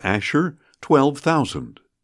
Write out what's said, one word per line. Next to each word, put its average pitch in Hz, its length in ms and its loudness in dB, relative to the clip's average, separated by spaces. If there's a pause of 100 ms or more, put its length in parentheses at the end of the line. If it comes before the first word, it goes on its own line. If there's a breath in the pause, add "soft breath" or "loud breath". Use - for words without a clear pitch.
Asher, 139 560 -2 (220 soft breath)
twelve 143 380 2
thousand. 127 640 -4 (220)